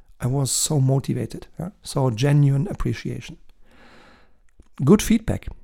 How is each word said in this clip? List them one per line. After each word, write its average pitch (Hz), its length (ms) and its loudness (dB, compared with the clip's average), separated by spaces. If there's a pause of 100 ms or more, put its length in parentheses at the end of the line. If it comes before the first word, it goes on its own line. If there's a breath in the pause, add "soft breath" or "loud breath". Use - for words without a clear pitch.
(180)
I - 80 -6
was 131 240 -2
so - 300 0
motivated. 131 680 -2 (120)
Yeah? 175 100 -10 (120)
So 135 260 -2
genuine 139 600 2
appreciation. 123 680 -8 (1500 soft breath)
Good 185 200 6
feedback. - 460 -2 (160)